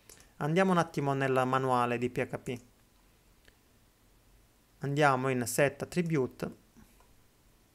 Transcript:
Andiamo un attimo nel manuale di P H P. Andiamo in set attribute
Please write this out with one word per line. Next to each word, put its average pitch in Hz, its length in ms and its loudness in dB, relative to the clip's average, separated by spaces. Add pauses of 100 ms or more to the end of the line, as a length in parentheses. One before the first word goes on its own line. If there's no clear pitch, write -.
(380)
Andiamo 185 340 2
un 175 60 4
attimo 151 340 -2
nel 135 320 2
manuale 127 540 2
di 120 100 -2
P 123 180 -4
H 127 120 -10
P. 123 220 -10 (2250)
Andiamo 139 500 2
in 127 180 0
set 139 360 0
attribute 160 720 -4 (1200)